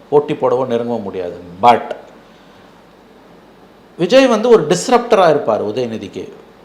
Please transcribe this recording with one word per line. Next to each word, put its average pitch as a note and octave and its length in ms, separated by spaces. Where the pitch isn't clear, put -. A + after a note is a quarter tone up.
போட்டி D3 240
போடவோ B2+ 340
நெருங்கவோ A#2 340
முடியாது. F#2 320
But A#2 180
விஜய் B3+ 280
வந்து A3+ 220
ஒரு G3+ 180
டிஸ்ரப்டரா G3+ 640
இருப்பார் A2 380
உதயநிதிக்கு, G#2+ 640